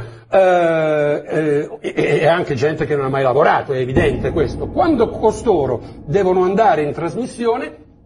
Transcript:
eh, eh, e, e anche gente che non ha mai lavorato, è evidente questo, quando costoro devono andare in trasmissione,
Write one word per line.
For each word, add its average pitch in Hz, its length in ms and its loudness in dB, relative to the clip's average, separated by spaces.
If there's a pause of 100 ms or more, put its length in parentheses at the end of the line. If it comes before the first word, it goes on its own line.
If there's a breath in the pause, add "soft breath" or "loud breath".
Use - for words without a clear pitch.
(300 loud breath)
eh, 160 960 2
eh, 151 440 0 (100)
e, 147 400 0
e 147 80 2
anche 165 280 2
gente 151 300 -2
che 147 100 -2
non 139 100 -2
ha 131 40 -2
mai 135 140 0
lavorato, 139 480 2
è 131 60 -2
evidente 131 540 0
questo, - 360 -2
quando 294 420 0
costoro 160 720 0 (240 loud breath)
devono 185 380 2
andare 185 400 2
in 147 80 -2
trasmissione, 233 840 -6 (280)